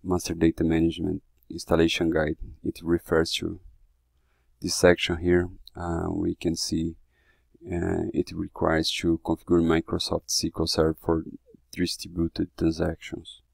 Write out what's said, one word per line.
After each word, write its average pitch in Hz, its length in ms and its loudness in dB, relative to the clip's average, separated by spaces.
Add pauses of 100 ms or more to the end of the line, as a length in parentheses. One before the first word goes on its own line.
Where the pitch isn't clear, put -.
Master 90 300 -2
Data 82 320 2
Management 82 580 0 (280)
Installation 82 600 2
Guide. 78 280 0 (260)
It - 180 -6
refers 82 520 0
to 87 260 -6 (1000)
this 90 120 -4
section 87 440 4
here. 87 320 4 (260)
Uh, 85 320 -4
we 85 260 -2
can 85 220 -2
see, 82 400 -4 (720)
uh, 87 440 -2
it - 180 0
requires 82 580 0
to 82 320 0
configure 85 380 2
Microsoft 82 720 0
S - 100 0
Q 87 200 -4
L 82 60 2
Server 80 320 2
for 80 260 0 (480)
distributed 85 840 -2
transactions. 82 840 -4 (120)